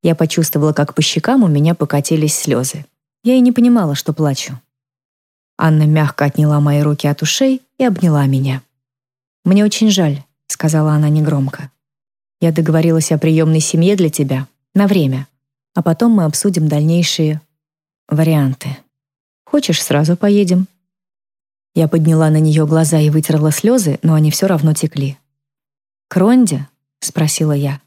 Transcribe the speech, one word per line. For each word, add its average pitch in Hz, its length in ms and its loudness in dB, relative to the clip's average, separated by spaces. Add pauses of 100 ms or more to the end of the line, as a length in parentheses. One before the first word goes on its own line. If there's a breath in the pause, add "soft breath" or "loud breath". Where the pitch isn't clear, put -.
Я 165 120 2
почувствовала, 156 580 -2
как 147 220 -4
по 160 80 -2
щекам 240 400 0
у 196 40 4
меня 156 280 2
покатились 151 600 -2
слёзы. 135 520 -6 (360)
Я 247 120 2
и 262 60 4
не 247 120 4
понимала, 233 420 2
что 147 200 -6
плачу. 135 440 -4 (1000)
Анна 156 240 2
мягко 151 420 0
отняла 147 340 0
мои 147 220 2
руки 147 260 -2
от 143 140 -2
ушей 262 400 -2 (160)
и 262 80 -2
обняла 165 400 0
меня. 135 380 -2 (840)
"Мне 196 180 4
очень 214 280 0
жаль", 151 340 0 (220)
сказала 156 460 -2
она 151 180 2
негромко. 143 600 -2 (720)
"Я 165 100 2
договорилась 160 600 0
о 156 60 0
приёмной 160 420 2
семье 170 340 0
для 185 140 0
тебя 135 380 -4 (280)
на 202 120 2
время, 139 420 0 (460)
а 180 80 -2
потом 226 300 2
мы 196 120 2
обсудим 160 420 -2
дальнейшие 151 760 0 (680)
варианты. 147 720 -2 (680)
Хочешь, 285 380 -2
сразу 151 340 0
поедем?" 190 500 0 (1080)
Я 165 140 0
подняла 160 400 2
на 156 80 2
неё 156 300 2
глаза 160 340 0
и 151 80 2
вытерла 156 420 0
слёзы, 202 520 0
но 160 120 2
они 151 160 2
всё 190 160 -2
равно 156 280 0
текли. 139 420 -6 (920)
"К - 80 -6
Ронде?" 190 520 2 (320)
спросила 156 520 -2
я. 143 340 -2